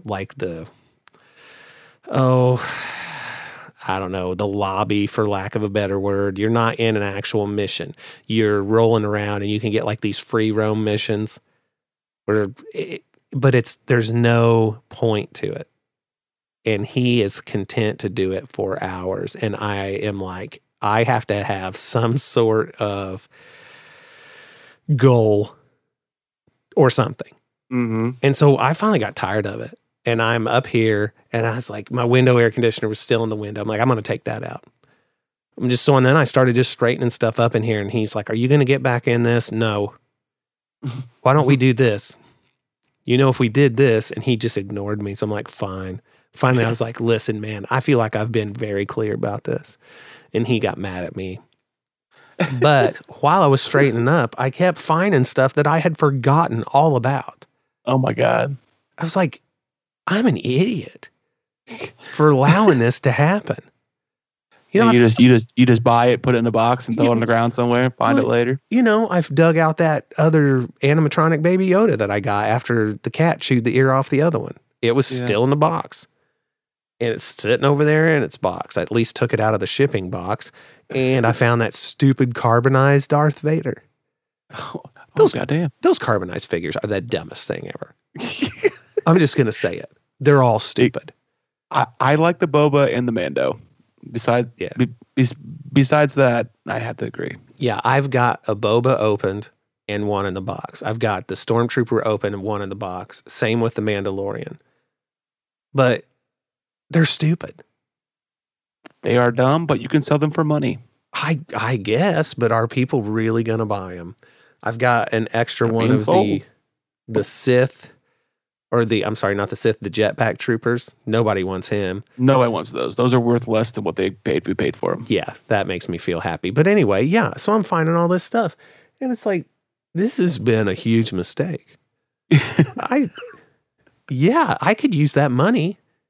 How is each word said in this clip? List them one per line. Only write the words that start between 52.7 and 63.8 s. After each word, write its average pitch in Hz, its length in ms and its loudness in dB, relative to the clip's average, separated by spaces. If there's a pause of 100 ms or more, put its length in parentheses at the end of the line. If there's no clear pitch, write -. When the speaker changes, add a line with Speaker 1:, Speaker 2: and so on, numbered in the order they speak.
Speaker 2:
<laughs> - 240 -20
Speaker 1:
while 170 220 4
I 147 40 6
was 135 140 4
straightening 123 460 2
up, 143 320 2
I 131 100 -2
kept 175 300 -2
finding 160 460 2
stuff 131 280 2
that 147 140 2
I 160 100 2
had 160 200 -2
forgotten 139 640 2 (100)
all 147 220 4
about. 127 500 -4 (400)
Speaker 2:
Oh, 131 140 0
my 127 140 0
God. 120 440 0 (400)
Speaker 1:
I 165 60 -6
was 165 120 -4
like, 180 260 -2 (640)
"I'm 208 180 0
an 143 120 2
idiot 156 720 -4 (1040)
for 151 160 4
allowing 151 500 6
this 117 220 2
to 127 100 2
happen." 165 480 0 (1120)